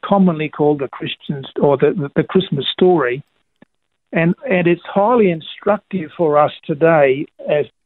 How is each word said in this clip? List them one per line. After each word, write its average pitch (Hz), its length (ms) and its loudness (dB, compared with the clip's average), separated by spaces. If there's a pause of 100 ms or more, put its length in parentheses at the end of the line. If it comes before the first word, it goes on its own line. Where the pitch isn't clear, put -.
commonly 175 440 2
called 147 320 0
the 135 80 -6
Christian - 560 -10
st-, - 140 -14
or 143 180 2
the, 147 160 0
the, 143 240 -6
the 165 60 2
Christmas 160 460 -2
story, 147 540 0 (920)
and, 170 220 2 (140)
and 180 180 0
it's 175 180 0
highly 208 460 2
instructive 175 840 -4
for 151 200 0
us 147 160 4 (120)
today 151 600 2 (220)
as 147 180 0 (180)